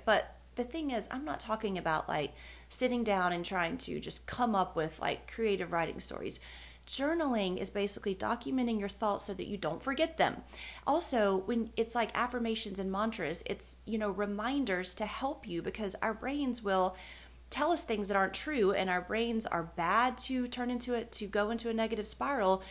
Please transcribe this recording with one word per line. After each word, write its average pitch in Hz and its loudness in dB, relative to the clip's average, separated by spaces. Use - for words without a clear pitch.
but - 4
the 247 -2
thing 294 -4
is, 214 -2
I'm 262 -6
not 302 -4
talking 214 -2
about, 165 0
like, 156 0
sitting 240 2
down 185 4
and 175 -2
trying 175 0
to 156 -2
just - -6
come 240 2
up 185 2
with, 160 0
like, - -2
creative 190 0
writing 165 0
stories. - -6
Journaling 262 0
is 196 -4
basically 202 -2
documenting 233 0
your 202 -2
thoughts 202 -2
so 202 -4
that - -6
you 208 -4
don't 175 -2
forget 320 0
them. - 2
Also, 226 4
when 226 0
it's 226 2
like 220 2
affirmations 226 0
and 190 -2
mantras, 190 -2
it's, - -4
you 220 0
know, 214 0
reminders 202 0
to 214 -4
help 269 -4
you, 170 -4
because 190 -2
our 220 2
brains 254 -2
will 190 2
tell 302 2
us 320 2
things 208 -2
that 196 2
aren't 190 4
true, 233 2
and 190 2
our 180 2
brains 226 0
are 170 0
bad 208 2
to 254 0
turn 247 -2
into 247 0
it, 233 -2
to 208 -2
go 208 2
into 233 -2
a 226 0
negative 220 0
spiral. 214 4